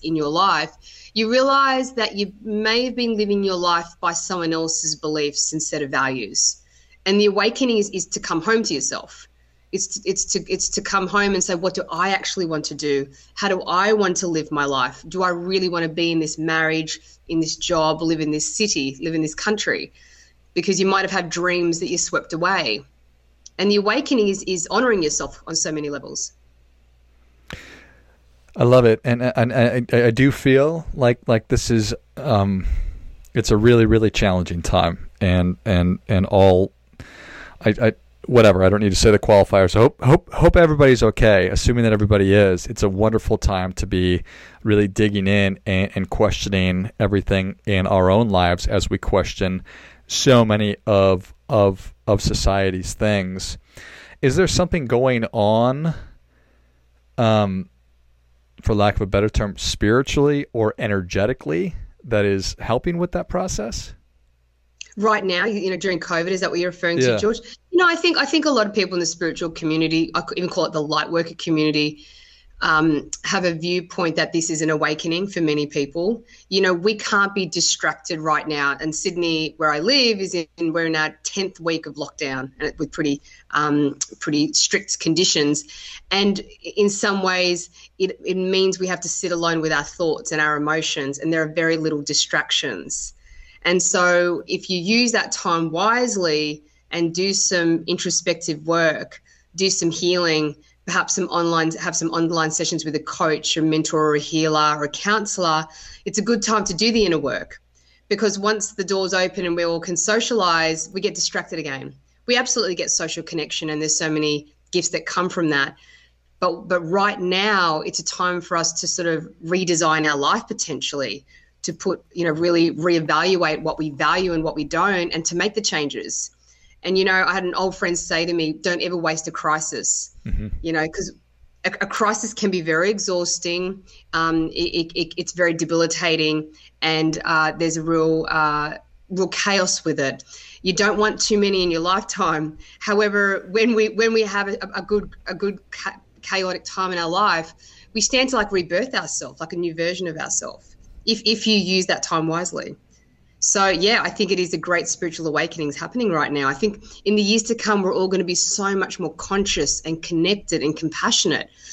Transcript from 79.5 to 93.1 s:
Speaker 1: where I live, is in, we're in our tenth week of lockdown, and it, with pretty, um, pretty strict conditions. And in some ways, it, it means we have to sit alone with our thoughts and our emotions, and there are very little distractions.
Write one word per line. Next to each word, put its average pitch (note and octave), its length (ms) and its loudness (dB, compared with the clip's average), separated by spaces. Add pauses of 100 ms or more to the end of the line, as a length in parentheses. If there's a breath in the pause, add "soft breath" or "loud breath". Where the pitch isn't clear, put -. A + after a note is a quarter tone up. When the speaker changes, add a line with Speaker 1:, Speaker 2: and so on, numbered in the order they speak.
Speaker 1:
where D#3 160 0
I D3+ 60 -2
live, A3+ 400 2
is F#3 160 -6
in, E3 360 -4
we're E3 140 0
in D#3+ 100 0
our D#3 280 -2
tenth F#3+ 360 -6
week E3 280 -4
of C#3 80 -14
lockdown, C3+ 640 -8
and D3+ 100 -4
it, - 80 -16
with C#3+ 140 -6
pretty, C#3+ 280 -2 (300 soft breath)
um, D3 480 0 (220)
pretty D3+ 340 0
strict - 460 -2
conditions. D#3 640 0 (480 loud breath)
And G3 280 2 (360)
in G#3 160 4
some G3+ 320 -2
ways, F3+ 480 0 (260 loud breath)
it, F#3 260 -2
it F#3 140 -2
means F#3+ 400 2
we F#3 80 -4
have F3+ 160 -4
to - 80 -10
sit - 220 -4
alone E3+ 280 0
with D#3 120 -2
our C#3+ 120 0
thoughts - 480 -4
and D#3 80 -2
our D3+ 160 2
emotions, D3 600 -2
and D#3+ 160 -2
there D#3+ 80 0
are D#3 60 -2
very E3 300 0
little D#3 260 -2
distractions. - 1120 -4 (480 soft breath)